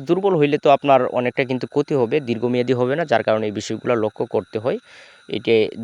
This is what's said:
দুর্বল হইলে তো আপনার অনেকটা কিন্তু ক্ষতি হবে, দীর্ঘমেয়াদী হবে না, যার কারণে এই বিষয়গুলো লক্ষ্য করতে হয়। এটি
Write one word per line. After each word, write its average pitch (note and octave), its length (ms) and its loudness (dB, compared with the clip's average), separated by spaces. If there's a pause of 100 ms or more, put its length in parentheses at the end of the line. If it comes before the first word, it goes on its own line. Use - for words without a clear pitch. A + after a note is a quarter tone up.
দুর্বল F#3+ 320 0
হইলে D3 180 2
তো D#3 120 2
আপনার C#3 360 4
অনেকটা B2 380 -2
কিন্তু B2+ 220 -4
ক্ষতি D3 280 -2
হবে, B2 260 0
দীর্ঘমেয়াদী B2 600 -2
হবে B2+ 160 0
না, E3+ 80 -4
যার A2+ 180 0
কারণে A2 240 0
এই G#2 140 -6
বিষয়গুলো A2+ 340 -4 (100)
লক্ষ্য G#2+ 220 -4
করতে A2 320 -4
হয়। C#3+ 200 -4 (500)
এটি A2+ 260 0 (300)